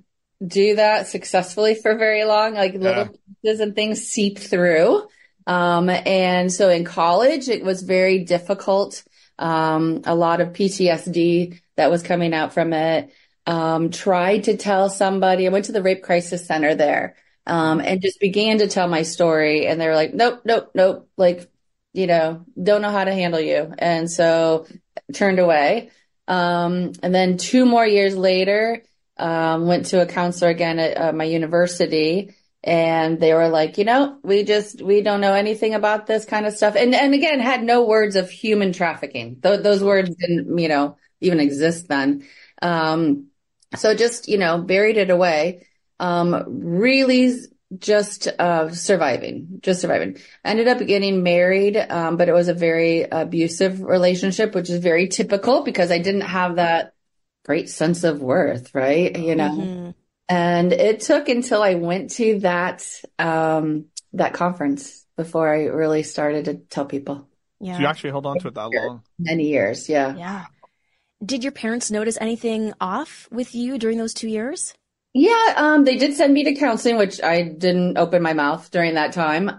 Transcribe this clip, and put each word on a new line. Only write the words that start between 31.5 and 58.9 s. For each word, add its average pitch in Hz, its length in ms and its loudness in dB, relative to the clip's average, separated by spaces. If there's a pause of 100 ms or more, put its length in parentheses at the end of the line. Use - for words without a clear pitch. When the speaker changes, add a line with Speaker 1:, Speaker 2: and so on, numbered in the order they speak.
Speaker 1:
And 165 560 0
they 160 140 4
were 165 140 4
like, 156 300 0
"You 202 60 2
know, 277 380 0
we 202 200 2
just, 208 400 -2
we 202 180 2
don't 202 200 0
know 196 120 2
anything 214 420 0
about 214 320 0
this 220 180 0
kind 214 200 -4
of 208 100 -4
stuff." 208 220 2
And, 247 180 4
and 277 200 4
again, 294 260 0
had 240 220 0
no 240 220 4
words 214 320 2
of 185 140 -2
human 208 420 0
trafficking. 135 680 -6
Th-, 196 220 2
those 202 200 2
words 196 320 2
didn't, 175 440 -2
you 165 100 0
know, 143 280 0 (240)
even 175 200 2
exist 147 480 0
then. 139 360 -2 (360)
Um, 160 680 0 (480)
so 214 180 2
just, 233 340 -2
you 214 100 0
know, 170 200 0
buried 202 380 0
it 190 140 2
away. 175 560 0 (340)
Um, 175 480 0
really 254 800 2
s-, 247 200 -2 (300)
just, 202 500 -2
uh, 165 440 0
surviving, 165 920 -2
just 180 180 -2
surviving. 98 360 -2 (280)
Ended 226 240 0
up 247 160 0
getting 196 380 0
married, 185 540 2
um, 170 400 -2
but 175 120 2
it 160 60 4
was 175 140 2
a 170 60 0
very 165 480 0
abusive 170 800 -2
relationship, 185 720 0
which 175 140 -4
is 175 100 -4
very 175 300 2
typical 226 540 0
because 185 300 0
I 175 60 2
didn't 190 240 -2
have 180 340 -4
that 170 380 0 (540)
great 151 220 -4
sense 165 340 -2
of 151 160 0
worth, 131 540 -2
right? 151 440 0